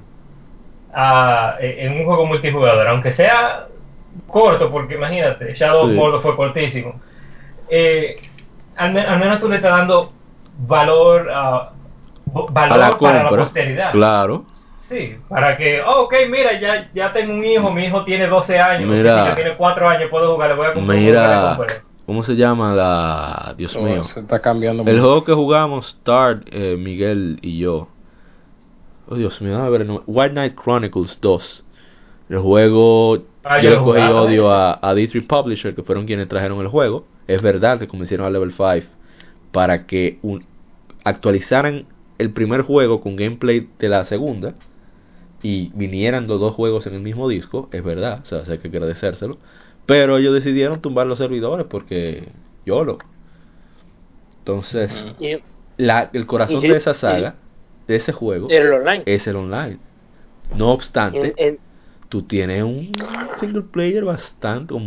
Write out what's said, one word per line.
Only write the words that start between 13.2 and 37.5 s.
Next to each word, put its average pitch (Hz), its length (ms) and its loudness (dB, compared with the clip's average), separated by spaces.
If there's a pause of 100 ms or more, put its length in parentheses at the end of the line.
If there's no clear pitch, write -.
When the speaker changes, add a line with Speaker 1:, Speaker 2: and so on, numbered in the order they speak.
Speaker 1:
la 147 60 2
Speaker 2:
compra. 120 140 4
Speaker 1:
posteridad. 151 480 -2
Speaker 2:
Claro. 104 540 4 (440)
Speaker 1:
Sí, 143 260 -8 (140)
para 135 280 2
que, 147 240 0
oh, 254 220 2
ok, 247 100 -4 (160)
mira, 240 300 0
ya, 208 340 -4
ya 190 200 -4
tengo 214 200 -4
un 214 100 -4
hijo, 220 280 2
mi 175 140 -4
hijo 190 180 -2
tiene 185 240 -2
doce 180 320 2
años, 180 320 2
Speaker 2:
Mira. 113 240 6
Speaker 1:
mi - 80 4
niño 85 120 0
tiene 160 200 -2
cuatro 175 340 2
años, 160 220 0
puedo 165 220 2
jugar, 151 180 0
le 139 40 0
voy 151 120 0
a 160 60 0
comprar 101 240 0
un 104 80 4
Speaker 2:
Mira. 113 160 8
Speaker 1:
juego 107 200 4
para 87 160 2
comprar. - 240 -6 (240)
Speaker 2:
¿Cómo 110 160 -4
se 120 140 -4
llama 117 400 2
la... 82 840 -2
Dios 85 200 -8
Speaker 3:
Oh, 113 40 -6
Speaker 2:
mío? 98 220 -2
Speaker 3:
se - 160 -14
está 107 220 -4
cambiando 113 420 0
Speaker 2:
El 113 140 4
Speaker 3:
mucho. 120 100 4
Speaker 2:
juego 151 160 4
que 160 100 0
jugamos, 147 540 0 (120)
Star, 120 420 2 (100)
eh, 95 260 -4
Miguel 95 640 -4
y 85 180 -8
yo. 82 280 -4 (1200)
Oh, 120 80 -10
Dios 113 260 -4
mío, 101 120 -4
déjame 127 180 -2
ver 113 100 2
el 104 60 -6
nombre. 104 180 -6
White 127 280 0
Knight 139 280 -4
Chronicles 107 600 -2
dos. - 420 -2 (640)
El 95 100 -4
juego, 110 840 4 (220)
Speaker 1:
Ah, 143 120 2
Speaker 2:
yo - 60 2
Speaker 1:
yo 156 60 6
Speaker 2:
le 147 80 8
Speaker 1:
lo 131 80 2
Speaker 2:
cogí 117 160 4
Speaker 1:
jugaba. 113 200 4
Speaker 2:
odio 110 300 4
a, 92 300 2
a 98 120 0
D 104 140 2
three 113 140 -4
Publisher, 120 540 -4
que 85 80 -10
fueron 104 220 -4
quienes 101 220 -6
trajeron 98 320 -4
el 98 80 -6
juego. 127 380 -2 (220)
Es 95 140 0
verdad, 107 380 2